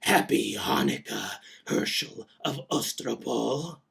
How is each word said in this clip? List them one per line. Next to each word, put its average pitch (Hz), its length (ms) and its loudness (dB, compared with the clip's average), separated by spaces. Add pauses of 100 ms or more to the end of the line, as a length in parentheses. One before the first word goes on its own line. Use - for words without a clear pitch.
Happy - 540 4
Hanukkah, - 840 0 (280)
Herschel - 600 -2 (180)
of 143 140 -2 (100)
Ostropol. 127 1200 -2